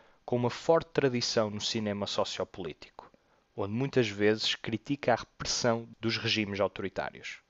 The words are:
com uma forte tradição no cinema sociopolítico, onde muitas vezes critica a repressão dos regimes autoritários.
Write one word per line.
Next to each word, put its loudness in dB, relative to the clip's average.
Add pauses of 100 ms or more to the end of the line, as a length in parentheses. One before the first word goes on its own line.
(240)
com 0
uma 2
forte 2
tradição 2
no -6
cinema -2
sociopolítico, -6 (460)
onde -2
muitas 2
vezes 2
critica -2
a 2
repressão -2 (120)
dos -2
regimes 0
autoritários. -4 (120)